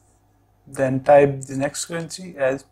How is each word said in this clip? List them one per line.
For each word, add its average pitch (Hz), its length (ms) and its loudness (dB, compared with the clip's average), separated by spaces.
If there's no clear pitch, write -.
then 135 360 -2
type 143 380 6
the 135 160 -12
next 131 300 -6
currency 170 500 -10
as 139 360 -2